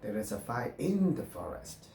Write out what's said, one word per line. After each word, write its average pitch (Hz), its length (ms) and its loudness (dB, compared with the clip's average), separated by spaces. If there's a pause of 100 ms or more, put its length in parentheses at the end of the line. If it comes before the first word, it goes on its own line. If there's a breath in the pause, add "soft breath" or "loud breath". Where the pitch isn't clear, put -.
there 107 160 -2
is 104 140 -2
a - 80 -2
fire - 380 -2
in 190 380 4
the 123 80 -2
forest. - 720 -8